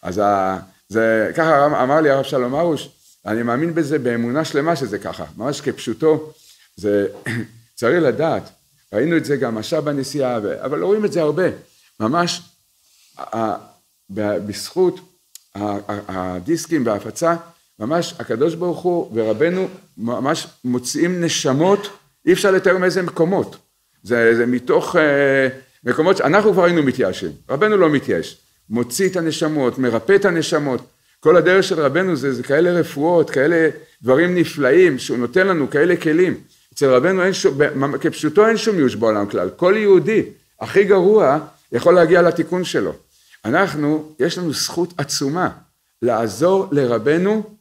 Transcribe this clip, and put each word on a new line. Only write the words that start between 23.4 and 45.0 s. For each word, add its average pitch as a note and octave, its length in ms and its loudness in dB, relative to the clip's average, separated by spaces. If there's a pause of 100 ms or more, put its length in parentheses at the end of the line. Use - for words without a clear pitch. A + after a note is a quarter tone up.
זה, A#2 320 4
זה A#2 100 2
מתוך, D3 500 0
אה, C#3 520 2 (360)
מקומות D#3 340 2
שאנחנו G3+ 360 2
כבר F3+ 100 2
היינו F3 200 2
מתייאשים, F#2+ 480 -2 (180)
רבנו G#3 280 0
לא E3+ 120 4
מתייאש, B2 480 -2 (320)
מוציא A#2+ 400 -2
את F3+ 60 -6
הנשמות, D#3 640 -2
מרפא B2+ 380 0
את G3 100 2
הנשמות, D3+ 560 -2 (380)
כל D#3+ 180 6
הדרך F3+ 260 4
של F#3 160 -2
רבנו D#3+ 360 0
זה, C3 180 -2
זה A#2+ 100 -8
כאלה E3 280 2
רפואות, E3 580 0
כאלה D#3+ 400 2 (320)
דברים D#3+ 340 2
נפלאים D3 640 4
שהוא B2 180 -4
נותן B2 300 0
לנו, D#3+ 220 0
כאלה E3+ 260 2
כלים. E3+ 420 0 (360)
אצל C#3 160 2
רבנו F3 340 4
אין F#3+ 100 2
שום, F3+ 240 0
ב-, C#3 400 0
כפשוטו D#3 500 2
אין A3+ 100 2
שום G#3+ 180 0
ייאוש B2+ 200 2
בעולם G#2+ 300 0
כלל, F#2+ 240 -4
כל F3+ 280 2
יהודי G3 460 4 (380)
הכי - 220 2
גרוע F#3 560 4 (320)
יכול E3+ 220 4
להגיע F3 280 6
לתיקון E3+ 420 0
שלו. G#2 300 -4 (520)
אנחנו, D3+ 760 -2
יש E3 180 -2
לנו E3+ 160 -4
זכות F3 440 -4
עצומה C#3+ 520 -4 (520)